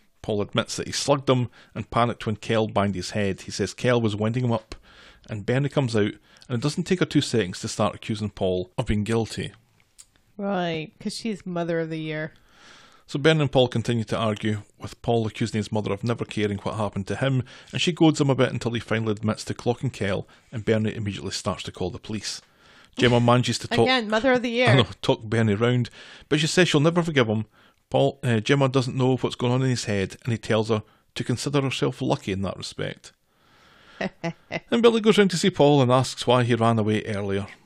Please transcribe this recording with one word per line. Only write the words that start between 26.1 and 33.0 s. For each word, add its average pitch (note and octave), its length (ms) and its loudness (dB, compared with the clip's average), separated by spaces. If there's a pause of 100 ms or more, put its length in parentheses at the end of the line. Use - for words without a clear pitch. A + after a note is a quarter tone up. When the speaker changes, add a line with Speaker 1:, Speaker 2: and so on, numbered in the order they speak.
Speaker 1:
but D3+ 120 2
she D#3 80 0
says F3+ 200 4
she'll D3+ 120 4
never E3+ 220 4
forgive C#3+ 260 2
him. A2 180 0 (440)
Paul, C3+ 340 2
uh, A#2 160 2
Gemma C#3 280 4
doesn't B2+ 280 0
know C3 200 2
what's - 200 -2
going B2 160 0
on C3 100 0
in C3+ 80 0
his A#2+ 140 -2
head, G2 400 -2
and A#2+ 80 -2
he A2 60 -2
tells A2 300 0
her G#2+ 140 0 (320)
to - 100 -8
consider C#3 380 -2
herself C3+ 400 -2
lucky C3 300 -2
in F#2+ 100 -4
that F#2 160 -6
respect. - 580 -10